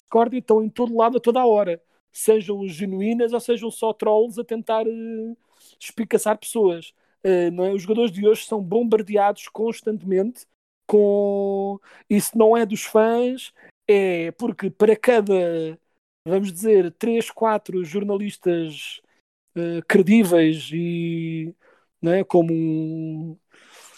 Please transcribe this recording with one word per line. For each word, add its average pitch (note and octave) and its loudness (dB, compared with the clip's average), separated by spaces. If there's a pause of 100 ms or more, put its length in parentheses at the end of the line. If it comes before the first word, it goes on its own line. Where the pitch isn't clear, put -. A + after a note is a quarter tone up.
discórdia A#3 0
estão A3 2
em A3 -2
todo A#3 -4
lado A#3 2
a - -8
toda A#3+ 2
a B3 2
hora, G3+ 2 (320)
sejam G3+ 0
genuínas G3+ -4
ou A#3 -2
sejam A3+ -4
só A3 -4
trolls G#3+ 0
a A#3+ -8
tentar, A3+ -4
eh, A3+ -8 (420)
espicaçar G#3+ -4
pessoas. F3+ -2 (300)
Eh, F3+ 2
não F3+ -4
é? G3 -2
Os G3 -4
jogadores A3 0
de G3 -2
hoje A3 4
são A3 -4
bombardeados G#3 0
constantemente G#3+ -4 (420)
com, G3+ 0 (300)
isso - 0
não A3 6
é A#3 2
dos G3+ -6
fãs, A#3+ 0 (360)
é F#3 2
porque G3 -6
para G#3+ 4
cada, F3+ 2 (480)
vamos F#3+ -2
dizer, F#3 2
três, A#3 -2
quatro G3+ -2
jornalistas, F3+ -4 (560)
eh, E3+ -6
credíveis E3+ 4
e, E3 -6 (460)
não E3 0
é? F#3+ 2
Como E3+ 2
um, D#3+ -4 (600)